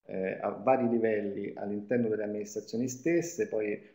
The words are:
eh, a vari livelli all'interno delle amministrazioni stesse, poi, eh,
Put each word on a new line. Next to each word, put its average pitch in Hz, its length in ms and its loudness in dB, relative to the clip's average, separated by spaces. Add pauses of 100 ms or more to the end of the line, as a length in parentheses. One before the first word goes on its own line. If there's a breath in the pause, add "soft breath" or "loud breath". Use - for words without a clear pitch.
eh, 95 340 -2
a 104 80 0
vari 120 400 4
livelli 104 680 0
all'interno 104 540 0
delle 107 160 0
amministrazioni 104 640 -4
stesse, 165 580 0
poi, 107 240 -2
eh, - 240 -8